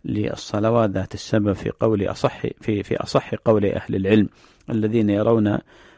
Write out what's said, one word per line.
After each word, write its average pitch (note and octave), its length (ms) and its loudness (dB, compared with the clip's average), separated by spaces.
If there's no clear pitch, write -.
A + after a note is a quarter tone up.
للصلوات G#2+ 840 0
ذات F#2+ 240 -4
السبب G#2 400 0
في - 160 -4
قول G#2 380 0
أصح، - 400 -4
في، G#2 360 -4
في - 140 -4
أصح - 380 -2
قول G#2+ 300 2
أهل G#2 300 -2
العلم G2+ 340 4
الذين A2 400 0
يرون، G#2+ 380 2
آه، G2+ 120 0